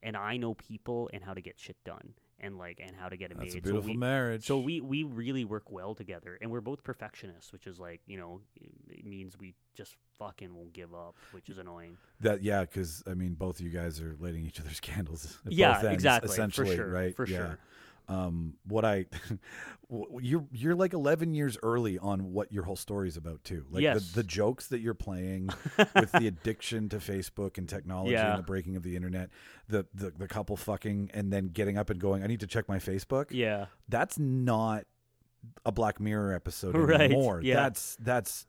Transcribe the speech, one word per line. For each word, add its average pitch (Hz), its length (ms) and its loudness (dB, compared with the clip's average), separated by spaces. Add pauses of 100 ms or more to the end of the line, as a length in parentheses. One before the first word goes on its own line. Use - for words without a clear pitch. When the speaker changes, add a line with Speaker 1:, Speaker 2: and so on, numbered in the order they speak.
Speaker 1:
and 107 140 -6
I 104 200 -4
know 117 180 -4
people 120 580 -8
and 95 120 -12
how 95 100 -10
to 95 60 -10
get 87 180 -16
shit - 260 -16
done, - 300 -16 (260)
and, 98 180 -10
like, 87 220 -12
and 92 140 -16
how 92 140 -12
to 92 80 -8
get 90 160 -10
it 87 60 -12
Speaker 2:
That's 90 160 -8
a - 20 -8
Speaker 1:
made. 87 80 -8
So 98 60 0
Speaker 2:
beautiful 104 220 0
Speaker 1:
we, 113 40 -4
Speaker 2:
marriage. 123 500 -2
Speaker 1:
so 139 140 2
we, 151 200 -2
we 135 220 -2
really 131 420 -4
work 104 260 -8
well 98 240 -8
together, 90 460 -14
and 113 100 -8
we're 120 100 -4
both 127 240 -8
perfectionists, 107 680 -12
which - 140 -20
is, 90 140 -14
like, 85 260 -14
you 98 120 -12
know, 87 220 -12 (140)
it, - 160 -20 (200)
it - 160 -18
means 95 320 -14
we 95 160 -16 (200)
just - 220 -18 (220)
fucking 95 360 -14
won't 85 200 -18
give 87 200 -14
up, 85 220 -14 (160)
which 92 160 -18
is 95 100 -14
annoying. 87 380 -16 (240)
Speaker 2:
That, 104 220 4
yeah, 101 240 2
'cause, 85 400 -6
I 92 80 -4
mean, 90 200 -2
both 90 260 -4
of 87 60 -6
you 85 60 -6
guys 85 280 -4
are 80 200 -8
lighting 82 240 -4
each 78 160 -8
other's 76 200 -8
<laughs> - 0 -
candles 80 680 -8
at 95 60 -4
Speaker 1:
Yeah, 160 220 8
Speaker 2:
both 104 100 2
ends, 104 100 4
Speaker 1:
exactly, 123 340 6
for 104 60 0
Speaker 2:
essentially, 101 420 2
Speaker 1:
sure, 92 140 -2
Speaker 2:
right? 92 260 0
Speaker 1:
for - 100 -2
Speaker 2:
Yeah. 92 120 0
Speaker 1:
sure. 85 200 -4 (520)
Speaker 2:
Um, 85 440 -2 (100)
what 110 220 2
I, 101 180 4
<laughs> - 840 -12
w-, 113 180 -6
w-, - 140 -12
you're, 139 280 2
you're, 131 240 2
like, 185 200 4
eleven 160 400 4
years 143 280 2
early 113 360 2
on 95 340 -2
what 101 180 0
your 98 140 -2
whole 95 120 -4
story 101 320 -2
is 82 100 -6
about 80 260 -8
too. 78 260 -8
Like 92 120 0
Speaker 1:
Yes. 107 300 2
Speaker 2:
the, 113 100 2
the 104 40 -6
jokes 104 420 0
that 123 120 -2
you're 113 140 -2
playing 95 560 -4 (120)
Speaker 1:
<laughs> - 160 0 (160)
Speaker 2:
with - 180 8
the 117 140 8
addiction 107 640 -2
to 107 60 -2
Facebook 98 600 -4
and 90 100 -4
technology 95 440 -2
Speaker 1:
Yeah. 110 180 4
Speaker 2:
and 104 80 2
the 90 80 -6
breaking 92 300 -2
of 92 60 -4
the 90 140 -4
internet, 90 320 -4 (400)
the, 104 160 2 (100)
the, 98 160 -6
the 85 180 -8
couple 101 280 -4
fucking 101 560 -2
and 101 200 -2
then 98 160 2
getting 101 280 0
up 104 140 0
and 92 100 -4
going, 98 220 2
"I 101 60 -2
need 117 120 0
to 104 60 -4
check 107 220 0
my 98 100 0
Facebook." 98 500 -2
Speaker 1:
Yeah. 107 380 0 (240)
Speaker 2:
That's 123 280 2
not 120 680 2 (800)
a 117 80 2
Black 107 280 2
Mirror 104 340 2
episode 92 400 -2
Speaker 1:
<laughs> 160 40 6
Right, 156 240 10
Speaker 2:
anymore. 127 400 8
Speaker 1:
yeah. 127 140 6
Speaker 2:
That's, 135 440 2
that's 120 480 0